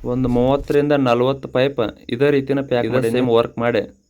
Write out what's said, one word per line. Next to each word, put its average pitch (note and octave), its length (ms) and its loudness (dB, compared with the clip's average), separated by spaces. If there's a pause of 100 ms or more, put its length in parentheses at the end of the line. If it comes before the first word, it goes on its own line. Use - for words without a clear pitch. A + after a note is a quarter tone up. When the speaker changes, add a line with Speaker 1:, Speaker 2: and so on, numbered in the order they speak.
Speaker 1:
ಒಂದು B2 260 -2
ಮೂವತ್ತರಿಂದ C#3 680 2
ನಲವತ್ತು C3 480 0
ಪೈಪ್ C3 320 -2 (300)
ಇದೇ C3+ 220 0
ರೀತಿನ C#3 300 0
ಪ್ಯಾಕ್ B2 240 -2
Speaker 2:
ಇದೇ A#2 80 -2
Speaker 1:
ಮಾಡೀನಿ. A#2 200 0
Speaker 2:
ಸೇಮ್ B2 160 0
Speaker 1:
ವರ್ಕ್ A#2 280 2
ಮಾಡಿ A#2 240 0 (280)